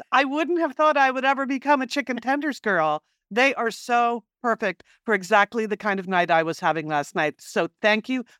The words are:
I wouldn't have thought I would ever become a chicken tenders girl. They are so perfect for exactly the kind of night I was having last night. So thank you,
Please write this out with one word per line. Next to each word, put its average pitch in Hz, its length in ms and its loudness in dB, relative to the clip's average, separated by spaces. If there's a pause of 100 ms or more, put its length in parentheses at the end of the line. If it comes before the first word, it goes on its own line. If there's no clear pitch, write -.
(120)
I 262 120 4
wouldn't 302 360 -2
have 294 140 -2
thought 302 240 2
I 269 120 4
would 254 140 -4
ever 269 220 0
become 277 340 0
a 262 60 -2
chicken 254 320 -4
tenders 277 420 -4
girl. 156 420 0 (280)
They 247 240 2
are 226 160 -4
so 240 540 -2 (180)
perfect 214 400 -2 (240)
for 226 80 2
exactly 202 500 2
the 208 120 -4
kind 202 220 -2
of 180 80 -8
night 175 240 0
I 165 120 4
was 160 180 -6
having 160 260 0
last 147 280 -4
night. 151 240 -2
So 170 300 -4 (120)
thank 214 300 0
you, 254 140 -4 (160)